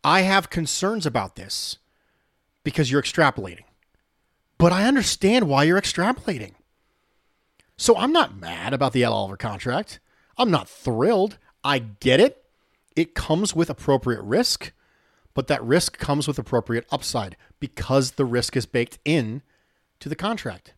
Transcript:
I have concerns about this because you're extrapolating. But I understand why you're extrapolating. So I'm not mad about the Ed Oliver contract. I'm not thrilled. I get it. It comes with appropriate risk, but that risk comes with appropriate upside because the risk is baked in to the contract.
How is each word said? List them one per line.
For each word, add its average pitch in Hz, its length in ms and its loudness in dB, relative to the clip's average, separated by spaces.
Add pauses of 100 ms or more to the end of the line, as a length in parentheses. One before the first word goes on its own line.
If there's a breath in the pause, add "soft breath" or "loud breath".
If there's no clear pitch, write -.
I 180 180 4
have 196 300 0
concerns 185 560 -4
about 110 280 -4
this - 420 -10 (840)
because 139 280 0
you're 139 100 2
extrapolating. 123 640 0 (960)
But 170 120 6
I 190 140 2
understand 233 640 2
why 139 160 4
you're 180 180 4
extrapolating. 175 720 -4 (1200)
So 226 200 4
I'm 269 160 0
not 294 260 0
mad 87 340 -8
about 131 200 0
the 123 100 4
Ed 117 60 2
Oliver 98 280 -4
contract. 120 600 -8 (380)
I'm 247 120 2
not 151 200 0
thrilled. 185 680 0 (260 soft breath)
I 139 160 0
get 117 400 2
it. 269 220 4 (540)
It 160 180 -2
comes 185 400 -2
with 165 160 -2
appropriate 123 520 -2
risk, 135 500 -2 (600)
but 131 140 -4
that 143 140 0
risk 139 360 0
comes 147 320 -2
with 143 100 -4
appropriate 117 500 -2
upside 113 460 -6 (240 soft breath)
because 135 520 -2
the 143 120 -2
risk 120 320 -2
is 123 100 -2
baked - 380 -4
in 135 380 -2 (580)
to - 80 -14
the 151 80 -6
contract. 180 640 -8